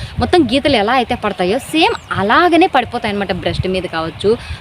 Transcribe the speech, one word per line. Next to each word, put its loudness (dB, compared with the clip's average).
మొత్తం 4
గీతలు 2
ఎలా 2
అయితే 0
పడతాయో -2
సేమ్ 0
అలాగనే 4
పడిపోతాయన్నమాట. -2
బ్రెస్ట్ -2
మీద -2
కావచ్చు, -2